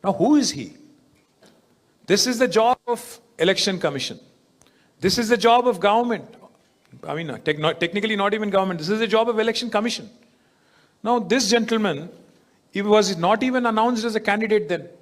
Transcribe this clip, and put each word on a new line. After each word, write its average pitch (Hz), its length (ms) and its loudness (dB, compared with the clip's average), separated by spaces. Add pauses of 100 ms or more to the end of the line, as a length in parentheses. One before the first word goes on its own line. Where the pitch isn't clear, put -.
Now, 190 120 -2
who 247 220 2
is 269 140 0
he? 117 220 -12 (1300)
This 202 200 2
is 247 120 -2
the 254 100 4
job 226 380 2
of - 340 -8 (180)
Election 185 400 0
Commission. 139 400 -6 (800)
This 190 180 0
is 226 100 -2
the 240 80 4
job 233 320 4
of 190 120 -2
government. 208 540 0 (720)
I 147 80 -6
mean, 160 140 -6 (140)
tech-, 151 160 -2
not, 156 200 -2
technically 202 380 -2
not 202 160 0
even 214 160 -4
government. 190 320 0
This 156 80 -8
is 214 120 -2
the 226 60 0
job 220 220 2
of 220 100 0
Election 226 300 -2
Commission. 226 400 -4 (920)
Now, 233 160 0
this 208 320 0
gentleman, 214 580 0 (640)
he 196 100 -4
was 208 340 4
not 196 260 2
even 254 240 0
announced 226 380 0
as 226 120 -4
a 214 40 0
candidate 214 480 0
then. 170 200 -4 (140)